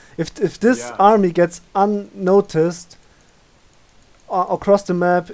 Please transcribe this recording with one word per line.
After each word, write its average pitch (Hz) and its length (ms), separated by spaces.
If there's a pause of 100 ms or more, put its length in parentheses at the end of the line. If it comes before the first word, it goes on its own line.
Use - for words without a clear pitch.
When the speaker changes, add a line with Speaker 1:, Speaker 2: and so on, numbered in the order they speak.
(160)
Speaker 1:
If, - 240
if 175 180
this 233 220
Speaker 2:
Yeah. - 180
Speaker 1:
army 202 340
gets 175 280 (140)
unnoticed, 196 1200 (1300)
uh, 185 180
across 202 340
the 214 120
map, 175 400